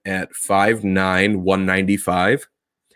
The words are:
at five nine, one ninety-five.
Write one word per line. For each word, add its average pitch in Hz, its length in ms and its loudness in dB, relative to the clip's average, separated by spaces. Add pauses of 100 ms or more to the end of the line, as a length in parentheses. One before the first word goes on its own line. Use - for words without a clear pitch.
at 95 280 -6
five 104 500 0
nine, 95 600 0
one 95 220 0
ninety-five. 95 800 0 (480)